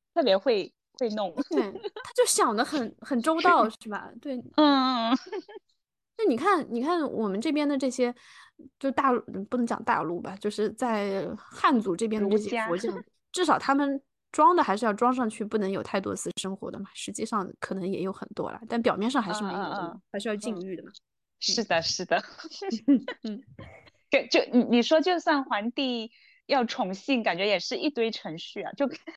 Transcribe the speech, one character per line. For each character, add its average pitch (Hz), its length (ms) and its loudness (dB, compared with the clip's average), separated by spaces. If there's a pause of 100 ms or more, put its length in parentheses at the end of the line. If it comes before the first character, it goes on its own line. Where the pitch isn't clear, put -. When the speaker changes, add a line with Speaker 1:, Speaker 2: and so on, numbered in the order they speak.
(140)
Speaker 1:
特 339 80 2
别 196 160 6
会， 202 340 2 (280)
会 240 100 0
弄。 208 240 -4 (160)
Speaker 2:
对， 247 220 0 (320)
他 - 100 -16
就 494 120 4
想 269 300 2
得 202 80 2
很， 247 360 -4
很 247 200 -2
周 320 220 2
到， 311 280 6
Speaker 1:
<laughs> - 120 -12
Speaker 2:
是 220 80 -14
吧？ - 220 -8 (100)
对。 277 140 -6 (200)
Speaker 1:
嗯， 262 560 4
嗯， - 0 -
嗯。 269 60 4 (1040)
Speaker 2:
那 440 60 2
你 247 120 4
看， 339 320 2
你 240 140 -2
看 339 180 0 (100)
我 220 160 -2
们 196 140 -2
这 311 100 0
边 294 160 2
的 285 80 2
这 269 140 0
些， 247 240 0 (680)
就 269 120 0
大 269 200 2
陆， 240 100 2 (240)
不 247 120 -4
能 240 80 2
讲 226 180 -2
大 156 200 0
陆 170 180 -4
吧， 190 140 -8
就 208 160 -4
是 208 220 -2
在 202 600 -2
汉 277 460 2
族 185 140 0
这 226 120 -2
边 214 140 0
的 202 80 2
这 214 80 6
些 214 280 -2
佛 185 120 0
教， 220 140 -4
Speaker 1:
儒 - 60 -6
家。 - 60 -12 (100)
<laughs> - 180 -20
Speaker 2:
至 359 140 0
少 294 120 6
他 - 160 2
们 277 260 0 (320)
装 330 240 6
的 311 80 6
还 196 140 0
是 240 80 -2
要 208 80 2
装 240 200 2
上 247 140 -2
去， 214 160 -6
不 214 140 -2
能 196 120 0
有 196 120 -2
太 - 180 -4
多 190 160 -4
私 - 140 -6 (100)
生 190 160 -6
活 - 140 -10
的 - 100 -10
嘛。 196 140 -10
实 - 180 -12
际 220 140 -6
上 208 340 -4
可 - 140 -6
能 190 140 -4
也 190 140 -4
有 190 120 -4
很 - 220 -14
多 - 160 -6
啦， - 160 -14
但 233 140 -2
表 220 140 2
面 214 140 0
上 262 120 2
还 208 120 -2
是 214 100 -4
没 190 100 -4
有 185 40 -4
的 202 60 -4
嘛， 170 140 -6
Speaker 1:
嗯， 180 80 -4
嗯， 170 80 -8
嗯。 - 80 -18 (100)
Speaker 2:
还 202 80 -6
是 220 100 -6
要 214 60 -2
禁 214 260 -6
欲 185 140 -8
的 151 80 -12
嘛。 - 80 -18
Speaker 1:
嗯。 - 100 -20 (380)
是 - 240 -2
的， 170 180 0
是 - 240 -4
的。 202 160 0 (1040)
Speaker 2:
嗯。 220 220 -10
Speaker 1:
<laughs> - 60 -20 (600)
就， 254 300 2
就 - 100 -4
你， 240 120 6
你 233 180 4
说 311 180 4
就 359 200 2
算 285 240 2
皇 220 280 -4
帝 240 400 -4 (360)
要 254 180 2
宠 196 300 -4
幸， 247 260 0
感 190 160 0
觉 190 80 0
也 202 140 2
是 - 180 -6
一 294 140 0
堆 226 180 0
程 175 300 -8
序 - 240 -12
啊， - 80 -10
就 277 180 -2 (280)